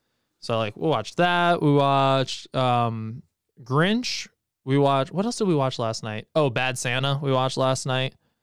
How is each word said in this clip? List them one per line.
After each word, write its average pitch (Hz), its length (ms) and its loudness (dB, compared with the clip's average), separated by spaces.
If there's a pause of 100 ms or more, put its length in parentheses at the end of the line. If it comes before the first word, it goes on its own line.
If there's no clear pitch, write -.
(400)
So, 117 180 -2
like, 110 180 -2
we - 120 -4
watched 123 300 -2
that. 175 440 2
We 147 120 4
watched, 135 840 2
um, 120 680 0 (420)
Grinch. 175 640 0 (380)
We 135 120 0
watched, 139 340 2
what 185 140 -2
else 240 120 -6
did 214 100 0
we 175 80 2
watch 131 240 0
last 113 240 -4
night? 110 320 -8
Oh, 151 140 2
Bad 127 280 -2
Santa 135 440 -2
we 139 100 -2
watched 131 260 0
last 131 280 0
night. 131 280 -2 (300)